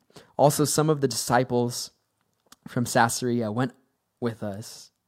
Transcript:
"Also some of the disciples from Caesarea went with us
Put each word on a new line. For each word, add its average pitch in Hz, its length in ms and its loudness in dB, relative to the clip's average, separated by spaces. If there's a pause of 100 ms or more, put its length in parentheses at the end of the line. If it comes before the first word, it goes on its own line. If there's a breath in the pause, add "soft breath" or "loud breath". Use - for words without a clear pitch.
(380 loud breath)
"Also 143 280 4
some 156 240 2
of 147 120 0
the 135 60 2
disciples 120 840 0 (760)
from 120 180 -2
Caesarea 120 640 0
went 123 220 -2 (460)
with 113 240 -6
us 104 480 -12 (160)